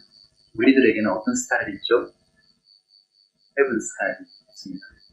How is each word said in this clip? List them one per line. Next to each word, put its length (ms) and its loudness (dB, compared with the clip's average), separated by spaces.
우리들에게는 540 4
어떤 260 -4
스타일이 420 -4
있죠? 360 -2
헤븐 220 0
스타일이 380 -6
있습니다. 360 -16